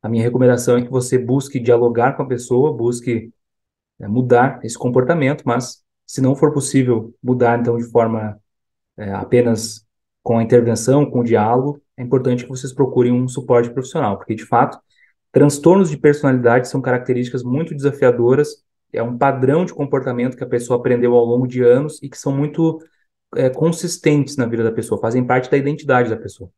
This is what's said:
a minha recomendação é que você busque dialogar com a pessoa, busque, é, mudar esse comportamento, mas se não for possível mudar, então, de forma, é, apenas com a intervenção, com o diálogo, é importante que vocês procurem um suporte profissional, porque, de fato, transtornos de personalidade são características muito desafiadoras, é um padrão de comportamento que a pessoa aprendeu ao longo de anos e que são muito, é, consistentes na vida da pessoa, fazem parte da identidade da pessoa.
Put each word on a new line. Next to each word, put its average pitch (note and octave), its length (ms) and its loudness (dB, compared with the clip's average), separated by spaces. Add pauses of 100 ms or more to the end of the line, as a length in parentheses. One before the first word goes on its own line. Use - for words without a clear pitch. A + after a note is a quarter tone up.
a A2+ 80 -8
minha A2+ 140 0
recomendação A#2+ 540 2
é A#2+ 40 0
que - 80 -8
você B2+ 280 -2
busque C3 420 -2
dialogar A#2+ 540 2
com C#3 100 -8
a C3 40 -8
pessoa, B2+ 460 0
busque, A#2+ 580 -4 (680)
é, G#2 80 -12
mudar B2 560 2
esse A#2 140 -10
comportamento, C3 680 0
mas - 380 -4 (220)
se - 160 -8
não C3 140 2
for D3+ 180 2
possível B2+ 680 0
mudar, A#2+ 380 2
então, A#2 180 0
de A#2 60 -4
forma, A2+ 560 -2 (560)
é, G#2 160 -10
apenas A2+ 760 0 (380)
com A#2 140 2
a A2+ 60 2
intervenção, A#2+ 680 2
com A#2+ 100 -2
o A#2+ 40 0
diálogo, A#2 580 0 (160)
é B2+ 60 -10
importante B2 400 0
que - 60 -18
vocês B2+ 220 -10
procurem B2 400 2
um B2+ 160 0
suporte A#2+ 420 0
profissional, B2+ 480 -4
porque, - 180 -6
de - 100 -14
fato, - 340 2 (520)
transtornos E3 580 4
de D3 80 -6
personalidade B2+ 720 2
são C3+ 120 -4
características B2 640 -4
muito D3 320 -4
desafiadoras, C3+ 880 0 (300)
é A2+ 100 -4
um A#2+ 140 -6
padrão C#3 480 0
de - 80 -12
comportamento B2 640 -4
que - 60 -10
a A#2 40 -10
pessoa A#2+ 320 -2
aprendeu A#2+ 340 2
ao A#2+ 120 6
longo B2 220 0
de B2+ 140 -4
anos C3 400 2
e C#3 60 -14
que C3+ 100 -16
são C#3 180 -4
muito, D#3 440 -2 (560)
é, C3 140 2
consistentes D3+ 880 0
na A#2+ 80 0
vida A2+ 180 -2
da A2+ 80 0
pessoa, A2+ 300 -4
fazem B2 240 0
parte B2+ 260 0
da C#3+ 60 2
identidade C3+ 520 0
da A2 60 -4
pessoa. G2 420 -16